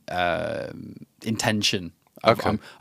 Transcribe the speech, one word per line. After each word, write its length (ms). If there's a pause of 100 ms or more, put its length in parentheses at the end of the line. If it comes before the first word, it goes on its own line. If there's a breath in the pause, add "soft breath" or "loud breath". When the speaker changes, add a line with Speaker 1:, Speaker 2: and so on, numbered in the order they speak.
Speaker 1:
um, 960 (160)
intention. 680 (320)
I've, 160
Speaker 2:
Okay. 100
Speaker 1:
I'm, 100 (220 loud breath)